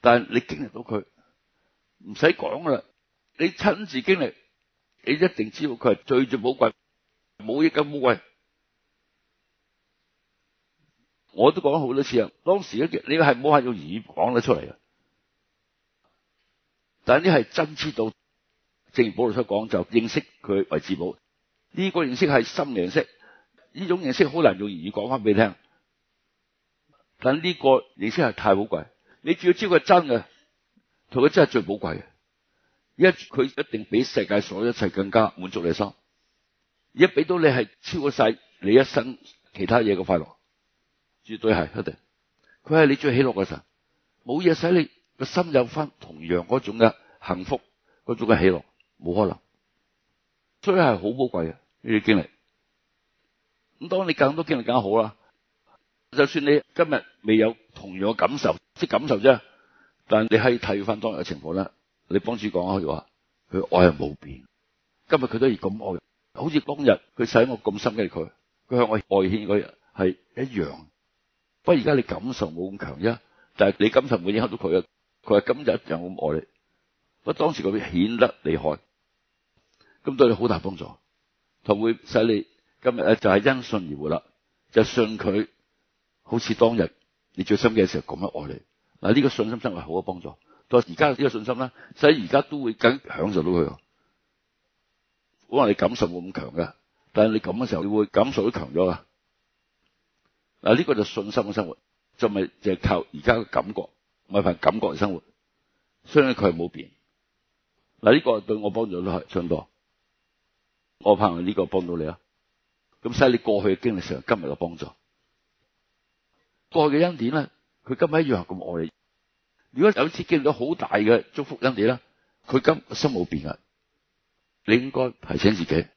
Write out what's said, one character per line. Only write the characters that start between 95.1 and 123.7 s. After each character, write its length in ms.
可 100
能 100
你 60
感 200
受 140
冇 180
咁 60
強 220
嘅， 180
但 160
係 40
你 80
噉 160
嘅 100
時 100
候， 80
你 40
會 180
感 260
受 100
都 80
強 240
咗 180
㗎。 60
嗱， 140
呢 80
個 100
就 100
信 260
心 140
嘅 80
生 140
活， 120
就 120
咪 220
就 120
係 80
靠 200
而 200
家 140
嘅 100
感 280
覺， 160
咪 140
憑 160
感 240
覺 80
嚟 80
生 180
活。 80
所 180
以 40
佢 240
係 20
冇 160
變。 220
嗱， 140
呢 60
個 200
對 160
我 140
幫 200
助 120
都 80
係 220
相 160
當。 200
我 160
盼 180
望 140
呢 60
個 140
幫 200
到 100
你 100
啊！ 120
噉 100
使 160
你 80
過 260
去 140
嘅 40
經 200
歷 80
成 180
今 140
日 100
嘅 60
幫 200
助。 100
過 200
去 60
嘅 80
恩 120
典 160
呢， 180
佢 100
今 240
日 60
一 80
樣 120
係 20
咁 320
愛 60
你。 60
如 60
果 120
有 120
一 20
次 140
經 180
歷 20
到 120
好 200
大 220
嘅 280
祝 100
福 160
恩 140
典 120
啦， 140
佢 140
今 220
心 140
冇 160
變 180
㗎， 140